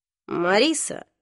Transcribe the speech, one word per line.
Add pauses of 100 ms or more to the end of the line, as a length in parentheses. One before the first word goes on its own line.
(280)
"Мариса — (160)